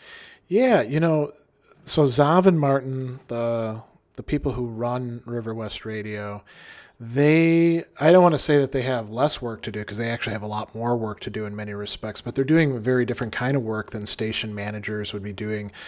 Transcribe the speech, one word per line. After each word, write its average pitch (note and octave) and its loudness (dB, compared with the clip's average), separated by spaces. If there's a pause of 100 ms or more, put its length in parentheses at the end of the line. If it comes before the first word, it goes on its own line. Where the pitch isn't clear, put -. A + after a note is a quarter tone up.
(480)
Yeah, A3 4
you B2+ 0
know, D#3 2 (540)
so - 2
Zav D3 6
and F3 6
Martin, C3 -2
the, A#2 -4 (340)
the B2 -12
people C#3+ -2
who A#2+ -4
run A#2+ -4
River A2+ -6
West A2 -8
Radio, G#2 -8 (560)
they, E3 4 (160)
I D#3 8
don't F3+ 10
wanna E3 6
say D3 4
that C3+ 2
they C3 0
have A#2+ -2
less B2+ 0
work A2+ -8
to A2 -8
do, G#2+ -6
'cause G#2 -10
they A#2 -4
actually A2+ -4
have G#2 -6
a G#2 -8
lot G#2+ -8
more A#2+ 0
work G#3 -4
to - -8
do G#2+ -6
in G#2 -8
many G#2 -8
respects, G#2 -10
but - -8
they're C3+ 2
doing D#3 4
a A2+ -4
very B2 2
different A#2 -6
kind C3 -2
of B2+ 0
work A2 -6
than G#2+ -8
station A2 -6
managers G#2 -8
would G2+ -8
be G#2 -8
doing G#2 -6 (160)